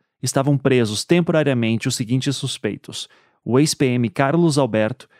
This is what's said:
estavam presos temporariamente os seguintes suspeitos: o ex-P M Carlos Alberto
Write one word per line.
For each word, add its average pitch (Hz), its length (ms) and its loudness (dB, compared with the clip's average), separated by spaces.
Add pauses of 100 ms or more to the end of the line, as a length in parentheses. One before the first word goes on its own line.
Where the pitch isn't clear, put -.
(220)
estavam 139 360 0
presos 117 480 0
temporariamente 143 800 0
os 123 80 -2
seguintes 127 400 -2
suspeitos: - 720 -8 (360)
o 117 140 0
ex-P 151 280 2
M 123 240 0
Carlos 147 480 2
Alberto 110 500 0 (120)